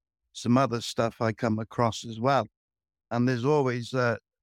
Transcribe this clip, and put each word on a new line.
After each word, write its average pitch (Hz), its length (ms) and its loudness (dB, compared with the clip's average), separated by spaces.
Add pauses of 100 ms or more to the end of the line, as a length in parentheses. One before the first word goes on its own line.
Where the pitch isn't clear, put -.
(320)
some 120 260 2
other 117 220 2
stuff - 420 -2
I 113 120 0
come 110 260 -2
across 113 460 -2
as 113 140 -12
well. 127 260 2 (680)
And 120 160 2
there's 123 180 0
always 127 480 0
a, 120 260 0 (240)